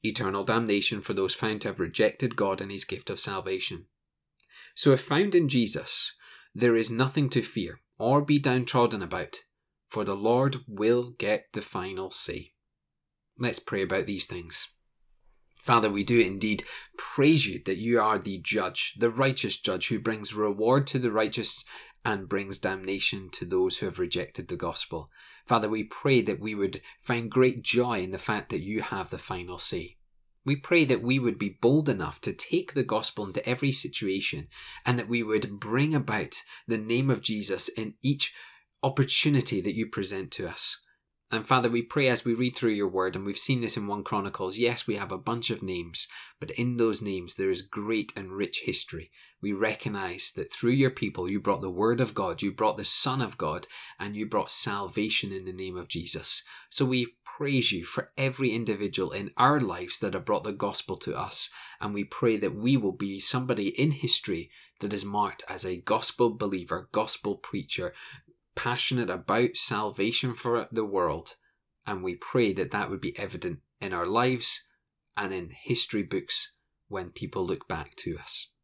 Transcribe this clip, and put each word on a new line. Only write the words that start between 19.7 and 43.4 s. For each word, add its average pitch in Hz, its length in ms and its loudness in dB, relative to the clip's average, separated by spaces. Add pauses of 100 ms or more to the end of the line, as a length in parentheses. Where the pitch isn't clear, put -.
who 110 140 0
brings 107 340 -2
reward 107 540 4
to 143 100 0
the 123 140 2
righteous 107 500 2 (420)
and 98 240 -2
brings 98 300 -2
damnation 95 760 -2
to - 100 -8
those 92 340 2
who 107 80 -2
have 90 140 -6
rejected 87 480 -4
the 87 80 -6
gospel. 82 540 -4 (360)
Father, 107 220 2
we 110 160 -2
pray 131 380 4
that 104 180 -4
we 107 160 -6
would 98 240 -2 (200)
find 117 300 -2
great 127 320 4
joy 117 380 2
in 92 100 -4
the 95 80 -6
fact 107 300 -2
that 90 160 -4
you 104 180 -2
have 95 280 -6
the 85 80 -6
final 90 400 -8
say. - 400 -4 (500)
We 143 80 2
pray 160 300 6
that 120 160 4
we 131 160 2
would 120 200 0
be 101 220 -4
bold 147 300 6
enough 92 320 -4
to 104 100 -4
take - 400 -2
the 139 100 2
gospel 107 440 0
into - 200 -4
every 123 240 0
situation 95 800 -2 (380)
and 123 120 2
that 107 80 -4
we 117 160 0
would 104 380 0
bring 139 340 2
about 107 480 -2 (240)
the 113 120 0
name 120 320 2
of 117 100 2
Jesus 98 480 -2
in 110 340 -6
each 143 300 2 (500)
opportunity 131 800 2
that 95 140 -2
you 110 140 -2
present 95 420 -4
to 92 180 -4
us. - 320 0 (500)
And 110 160 -2
Father, 123 220 4
we 117 140 2
pray 131 260 2
as 120 160 2
we 120 80 2
read 123 240 0
through 117 140 2
your 101 180 0
word, 92 260 0
and 98 120 -6
we've 101 100 -4
seen 131 240 2